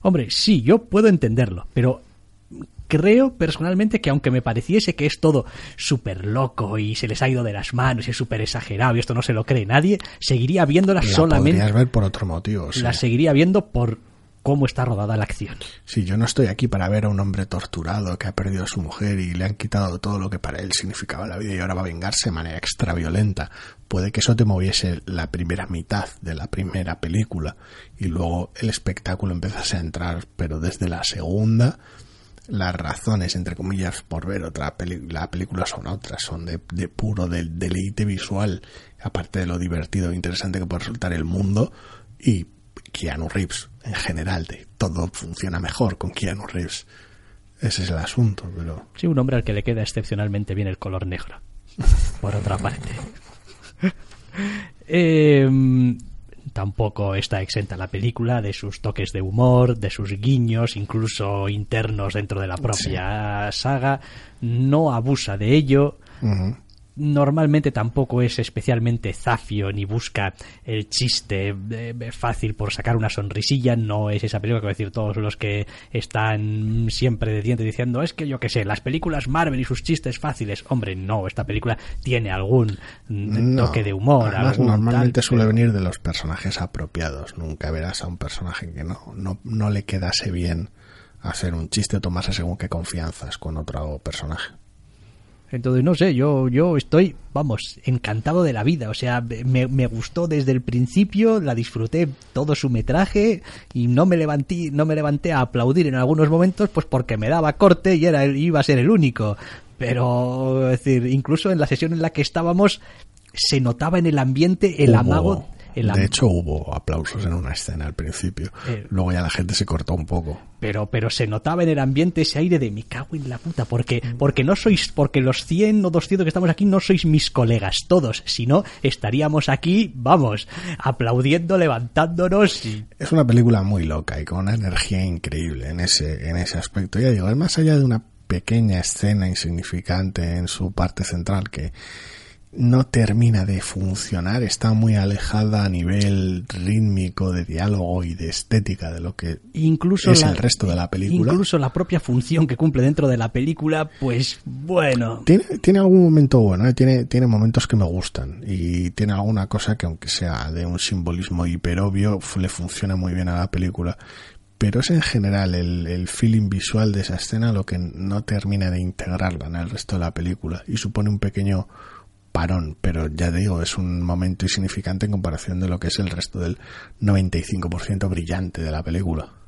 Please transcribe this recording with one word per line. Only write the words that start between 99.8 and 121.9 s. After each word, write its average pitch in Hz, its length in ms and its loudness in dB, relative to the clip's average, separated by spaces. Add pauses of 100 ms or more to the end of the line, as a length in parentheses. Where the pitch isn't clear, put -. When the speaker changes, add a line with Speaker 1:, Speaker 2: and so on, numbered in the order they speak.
Speaker 1:
gustó 117 440 -4
desde 135 240 2
el 127 80 2
principio, 196 800 2
la 139 140 -2
disfruté 117 520 -2 (240)
todo 147 240 0
su 139 140 -2
metraje 180 720 2 (300)
y 120 140 0
no 131 180 6
me 180 100 4
levanté, 156 560 -2
no 143 140 2
me 156 100 0
levanté 151 380 0
a 135 80 2
aplaudir 131 460 2
en 131 80 -2
algunos 151 340 4
momentos, 180 400 2
pues - 160 -2
porque 120 320 -2
me 107 100 -2
daba 156 300 2
corte 185 400 4
y 156 80 2
era 151 180 4
el, 139 140 2
iba 156 240 2
a - 20 2
ser 135 160 4
el 139 100 4
único. 120 460 2 (420)
Pero, 123 920 0
es 123 140 0
decir, 127 220 4
incluso 139 440 2
en 175 80 2
la 147 80 2
sesión 160 240 0
en 165 100 -2
la 160 100 0
que 147 100 -2
estábamos, 175 580 2 (540)
se - 260 0
notaba 147 400 0
en 170 60 4
el 147 140 4
ambiente 147 640 4
el 120 60 8
Speaker 2:
Hubo 110 80 8
Speaker 1:
amago 123 500 2 (260)
el 110 140 0
am- 101 80 2
Speaker 2:
De 98 80 4
hecho, - 220 2
hubo 82 480 0
aplausos 80 500 -4
en 85 80 -2
una 85 200 -4
escena 80 320 -6
al 76 80 -6
principio. 90 580 -6 (160)
Speaker 1:
Eh. 110 220 -6
Speaker 2:
Luego 90 220 0
ya 90 100 0
la 82 80 0
gente 87 240 -2
se - 120 0
cortó 80 280 -2
un 78 120 -2
poco. 82 340 -4 (200)
Speaker 1:
Pero, 104 320 -4
pero 113 180 0
se - 180 -2
notaba 156 360 0
en 165 60 4
el 143 100 2
ambiente 147 420 2